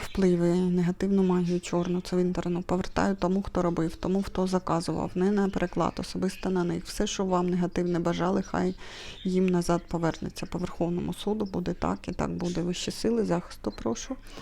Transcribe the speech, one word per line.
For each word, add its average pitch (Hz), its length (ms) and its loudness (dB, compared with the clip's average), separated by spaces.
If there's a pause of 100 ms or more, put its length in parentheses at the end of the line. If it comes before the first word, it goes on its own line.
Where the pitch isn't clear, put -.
впливи, 175 520 4
негативну 180 680 2
магію 180 380 2
чорну, 175 400 0
цвинтарну, 180 600 0
повертати. 180 320 -2
Таю 196 200 2
тому, 190 280 2
хто - 200 0
робив, 170 340 0
тому, 190 260 0
хто 185 240 -2
заказував, 180 680 0
не 185 160 4
на 202 180 4
переклад, 180 500 0
особисто 185 520 -2
на 180 140 2
них. 175 200 -2
Все, - 220 0
що - 180 -2
вам 180 240 2
негативне 175 500 0
бажали, 175 440 2
хай 180 320 0 (500)
їм 185 240 4
назад 175 400 2
повернеться. - 580 -2
По - 120 -4
Верховному 175 560 -2
суду 208 300 -2
буде 180 300 -2
так 180 340 -2
і 196 40 -2
так - 180 -2
буде. 175 320 -2
Вищі 180 280 -2
сили, 226 340 0
захисту 180 460 -2
прошу. - 460 -4 (260)